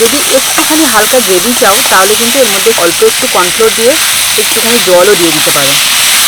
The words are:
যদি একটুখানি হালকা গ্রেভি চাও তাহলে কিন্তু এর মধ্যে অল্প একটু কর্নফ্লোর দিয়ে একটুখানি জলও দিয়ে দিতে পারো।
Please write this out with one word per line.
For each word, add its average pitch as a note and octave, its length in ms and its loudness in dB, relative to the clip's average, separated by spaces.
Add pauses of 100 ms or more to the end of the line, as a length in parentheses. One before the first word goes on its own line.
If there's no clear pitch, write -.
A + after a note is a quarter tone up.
যদি A#3 160 0 (200)
একটুখানি D#4 460 0 (100)
হালকা G#3+ 340 2
গ্রেভি F#3+ 240 0 (100)
চাও G3+ 160 2 (140)
তাহলে G3 280 2
কিন্তু A#3 240 -2
এর G#3+ 100 0
মধ্যে G3 180 0 (120)
অল্প E3+ 160 0 (120)
একটু - 220 -4
কর্নফ্লোর G3+ 440 0
দিয়ে A#3 140 2 (500)
একটুখানি A3+ 360 -2 (100)
জলও F3+ 320 4
দিয়ে E3 160 2
দিতে D#3 220 -2
পারো। C#3 140 0 (560)